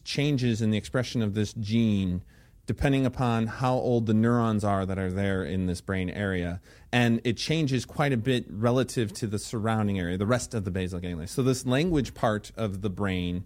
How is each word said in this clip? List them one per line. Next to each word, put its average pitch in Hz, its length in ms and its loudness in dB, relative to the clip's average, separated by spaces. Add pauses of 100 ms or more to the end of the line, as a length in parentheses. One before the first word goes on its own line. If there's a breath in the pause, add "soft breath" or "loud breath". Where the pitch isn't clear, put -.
changes 127 560 0
in 110 100 2
the 107 60 2
expression 120 440 -2
of 104 120 0
this 107 200 0
gene 104 720 2 (420 soft breath)
depending 135 400 2
upon 117 420 0
how 127 260 0
old 120 320 2
the 110 80 2
neurons 113 500 4
are 98 220 2
that 95 120 -4
are 92 140 -2
there 98 320 0
in 92 220 0
this 90 160 -2
brain 92 280 -2
area. 92 520 -2 (320 loud breath)
And 120 320 4
it 117 100 0
changes 135 480 0
quite 143 300 0
a 120 40 2
bit 123 320 0
relative 117 640 0
to 117 120 -4
the 101 120 -4
surrounding 107 600 0
area, 87 180 -2
the 101 80 0
rest 120 280 0
of 110 100 -2
the 92 80 -4
basal 92 300 -4
ganglia. 87 260 -6
So - 160 -2
this 127 220 0
language 143 480 0
part 107 420 -2
of 95 260 -4
the 104 80 -2
brain, 90 560 -2